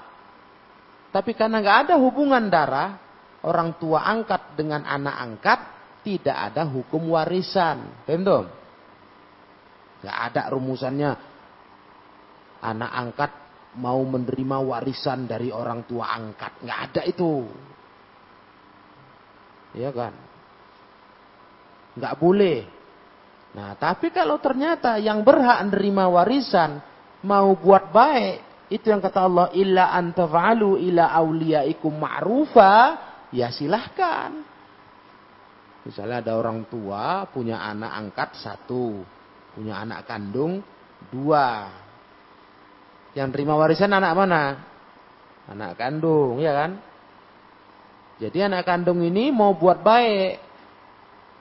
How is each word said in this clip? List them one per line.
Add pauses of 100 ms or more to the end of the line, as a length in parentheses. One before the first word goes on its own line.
(1080)
Tapi
karena
nggak (100)
ada
hubungan
darah, (460)
orang
tua
angkat
dengan
anak
angkat, (460)
tidak
ada
hukum
warisan. (240)
Paham,
belum? (1500)
Nggak (140)
ada (120)
rumusannya. (1500)
Anak
angkat (460)
mau
menerima
warisan
dari
orang
tua
angkat.
Nggak
ada
itu. (2250)
Iya
kan? (1800)
Nggak
boleh. (880)
Nah,
tapi
kalau
ternyata
yang
berhak
menerima
warisan (400)
mau
buat
baik,
itu
yang
kata
Allah,
"Illa
an
taf'alu
ila
awliyaikum
ma'rufa", (320)
ya
silahkan. (1400)
Misalnya
ada
orang
tua
punya
anak
angkat
satu, (480)
punya
anak
kandung (480)
dua. (1400)
Yang
terima
warisan
anak
mana? (800)
Anak
kandung,
ya
kan? (1400)
Jadi
anak
kandung
ini
mau
buat
baik. (1000)